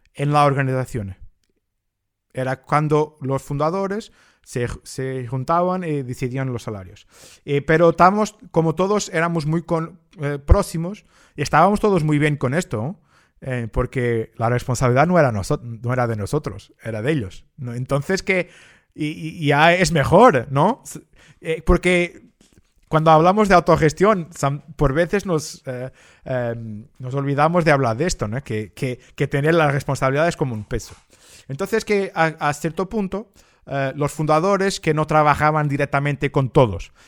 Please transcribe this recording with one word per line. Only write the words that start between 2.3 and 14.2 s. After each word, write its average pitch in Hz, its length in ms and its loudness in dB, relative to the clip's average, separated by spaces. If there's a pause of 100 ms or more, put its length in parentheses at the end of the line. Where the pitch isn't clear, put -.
Era 131 300 -6
cuando 151 580 0
los 135 220 -4
fundadores 190 680 -4 (320)
se, 120 220 -6 (160)
se 131 440 -8
juntaban 175 580 -2
y 147 180 -4
decidían 127 500 -6
los 117 100 -8
salarios. 95 440 -14 (380)
Eh, 143 180 -2
pero 165 280 4
estamos, 202 460 4 (140)
como 160 240 0
todos 196 380 -2
éramos 165 340 -2
muy 165 160 -2
con-, 165 380 -6 (200)
eh, 143 180 -4
próximos, 175 680 0 (320)
y 147 60 -4
estábamos 180 380 4
todos 190 240 2
muy 151 140 2
bien 147 180 0
con 131 180 -4
esto, 127 460 -6 (400)
eh, 127 320 -8
porque 120 640 -2